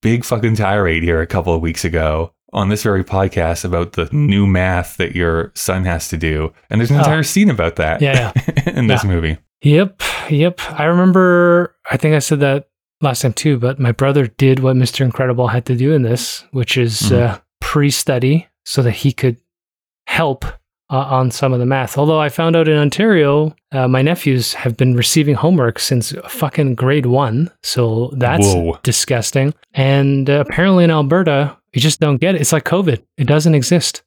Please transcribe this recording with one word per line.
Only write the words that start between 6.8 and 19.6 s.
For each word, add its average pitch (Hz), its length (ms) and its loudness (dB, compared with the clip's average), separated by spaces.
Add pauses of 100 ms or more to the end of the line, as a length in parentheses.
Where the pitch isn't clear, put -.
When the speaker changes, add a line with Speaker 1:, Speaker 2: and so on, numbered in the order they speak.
Speaker 1:
there's 113 80 -2
an 143 80 2
Speaker 2:
Oh. - 40 2
Speaker 1:
entire 151 220 2
scene 202 280 2
about 85 240 -2
that 80 260 -2
Speaker 2:
Yeah, 131 340 0
yeah. - 340 -2
Speaker 1:
<laughs> - 60 -8
in 120 120 0
this 123 160 0
Speaker 2:
Yeah. 101 80 -2
Speaker 1:
movie. 82 260 -2 (240)
Speaker 2:
Yep, 160 400 2 (300)
yep. 160 280 0 (120)
I 151 140 -4
remember, 175 920 4 (160)
I 127 60 -2
think 156 180 2
I 147 40 2
said 143 200 -2
that 143 260 0 (340)
last 143 220 -2
time 123 120 0
too, 147 260 0
but 127 200 -2
my 120 120 2
brother 135 360 2
did 131 320 2
what 131 160 2
Mister 127 280 0
Incredible 123 460 0
had 120 180 -2
to 127 80 0
do 135 180 2
in 147 80 2
this, 120 500 -4
which 127 260 -2
is, 117 260 0
Speaker 1:
Mm-hmm. 101 320 2
Speaker 2:
uh, - 20 -20 (220)
pre-study 143 880 0 (180)
so - 180 -2
that 120 80 2
he 135 200 -2
could 123 260 -2 (680)